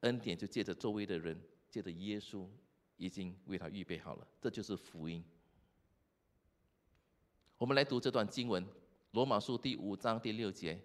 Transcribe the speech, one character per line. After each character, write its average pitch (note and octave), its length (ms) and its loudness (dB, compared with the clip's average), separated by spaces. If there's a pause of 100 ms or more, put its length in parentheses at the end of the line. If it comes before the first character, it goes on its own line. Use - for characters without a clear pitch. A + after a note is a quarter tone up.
恩 A#2+ 180 4
典 F2+ 180 -2
就 G#2 80 -4
借 G2+ 180 0
着 F#2 100 0
周 G#2+ 180 0
围 G#2 140 0
的 F#2+ 120 0
人， E2 220 -2 (300)
借 A2 120 -6
着 F#2 100 -6
耶 G2 280 -4
稣， G2 280 -10 (500)
已 F2+ 100 -4
经 F#2 380 -6
为 F#2+ 140 -4
他 E2 100 -6
预 F#2+ 140 -6
备 E2 160 -6
好 D2+ 160 -10
了。 - 120 -16 (140)
这 - 80 2
就 G#2+ 140 -4
是 G2 120 -4
福 D#2+ 320 -8
音。 E2+ 160 -4 (2250)
我 A#2+ 80 2
们 C#3 80 6
来 C#3+ 80 10
读 C#3 160 4
这 B2 100 2
段 A#2 180 4
经 B2 200 -2
文， F#2 200 2 (440)
罗 A#2 120 4
马 B2+ 160 6
书 B2 160 -2
第 A#2+ 200 0
五 G2 200 -2
章 A2+ 240 2
第 A#2 120 -2
六 G#2+ 200 0
节 F2 340 -4